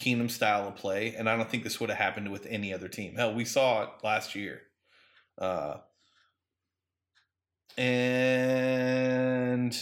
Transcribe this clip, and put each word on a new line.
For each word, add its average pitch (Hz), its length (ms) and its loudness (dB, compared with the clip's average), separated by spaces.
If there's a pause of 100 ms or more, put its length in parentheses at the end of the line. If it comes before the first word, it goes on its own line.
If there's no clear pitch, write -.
Keenum's 120 340 0
style 104 340 2
of 95 80 -10
play, 104 400 -2
and 113 120 -2
I 113 80 4
don't 113 140 -2
think 117 140 -2
this - 160 -6
would 113 100 0
have 98 80 -2
happened 101 320 -2
with 98 180 -10
any 101 240 -4
other 92 160 -6
team. 90 280 -10
Hell, 117 180 0
we 117 100 -2
saw 123 400 4
it 92 40 -6 (140)
last 107 320 0
year. 98 280 -8 (760)
Uh, 87 400 -2 (2750)
and, 127 1400 2